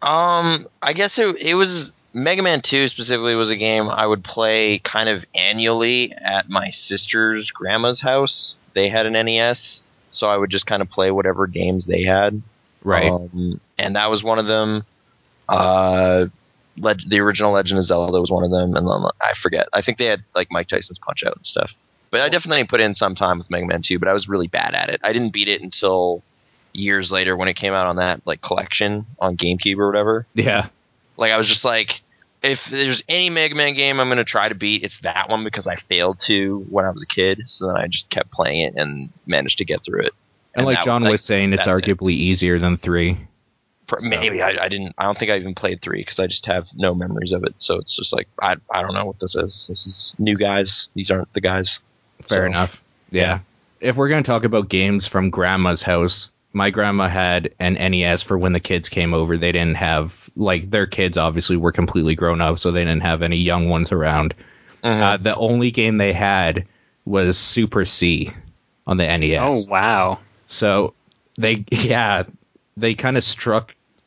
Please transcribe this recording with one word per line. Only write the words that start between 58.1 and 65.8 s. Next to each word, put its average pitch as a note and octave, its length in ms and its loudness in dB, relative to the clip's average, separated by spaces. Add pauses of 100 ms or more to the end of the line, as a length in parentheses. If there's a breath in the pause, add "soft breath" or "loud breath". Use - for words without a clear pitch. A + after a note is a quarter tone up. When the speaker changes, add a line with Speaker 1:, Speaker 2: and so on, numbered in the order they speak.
Speaker 2:
for G2 160 -2
when F#2 140 2
the F2 80 0
kids F2 280 -4
came E2+ 240 0
over. E2 240 0
They E2+ 140 0
didn't E2+ 260 0
have, D#2+ 600 -2
like, F#2 340 -2
their G#2 160 2
kids F2+ 320 -2
obviously E2 380 0
were E2+ 160 2
completely E2 420 2
grown E2 260 0
up, E2 200 0
so F2+ 100 0
they F2 140 0
didn't E2 180 0
have E2 200 0
any E2+ 160 0
young F2 300 2
ones E2+ 220 0
around. D#2 440 0 (500 loud breath)
Speaker 1:
Mm-hmm. A2 180 2
Speaker 2:
Uh, G2+ 140 4
the G2 180 0
only A#2+ 380 2
game A2 260 2